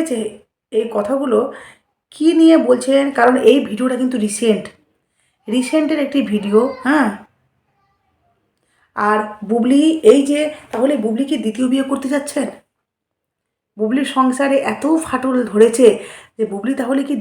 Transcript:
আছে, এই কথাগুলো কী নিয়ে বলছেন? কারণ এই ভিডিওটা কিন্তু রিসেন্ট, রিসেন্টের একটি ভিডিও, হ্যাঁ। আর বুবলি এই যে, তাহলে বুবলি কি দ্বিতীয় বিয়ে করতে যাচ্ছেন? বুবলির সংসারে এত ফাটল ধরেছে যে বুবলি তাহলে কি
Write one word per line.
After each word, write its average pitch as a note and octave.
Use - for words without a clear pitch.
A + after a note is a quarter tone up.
আছে, B3+
এই A3
কথাগুলো B3
কী D4+
নিয়ে D#4+
বলছেন? C4
কারণ B3
এই C#4
ভিডিওটা B3
কিন্তু B3+
রিসেন্ট, G#3
রিসেন্টের D4+
একটি C#4
ভিডিও, G#3
হ্যাঁ। C4+
আর G#3+
বুবলি B3
এই C#4
যে, D4
তাহলে C4+
বুবলি A3+
কি D#4
দ্বিতীয় A3+
বিয়ে C4+
করতে C4+
যাচ্ছেন? C#4
বুবলির C4
সংসারে C4
এত A#3+
ফাটল B3+
ধরেছে A#3
যে A3
বুবলি G#3
তাহলে C4+
কি C#4+